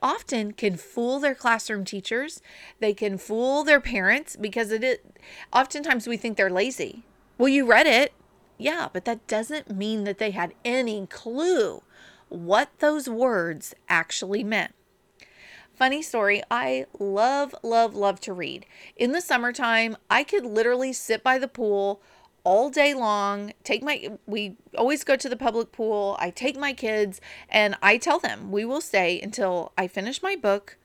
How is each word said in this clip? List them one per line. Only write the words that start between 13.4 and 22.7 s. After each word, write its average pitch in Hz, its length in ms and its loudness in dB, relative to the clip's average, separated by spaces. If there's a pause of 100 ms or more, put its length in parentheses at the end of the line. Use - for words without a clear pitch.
actually 185 560 0
meant. 208 300 -2 (1000)
Funny 277 280 2
story, 208 460 0
I 254 380 -2 (140)
love, 247 540 0 (100)
love, 226 320 2
love 202 240 0
to 208 120 -10
read. 151 340 -10 (280)
In 240 160 0
the 339 120 -2
summertime, 233 760 0 (120)
I 254 140 2
could 339 220 -2
literally 247 480 0
sit 226 320 -4
by 262 140 4
the 254 100 -2
pool 202 520 -2 (440)
all 220 260 4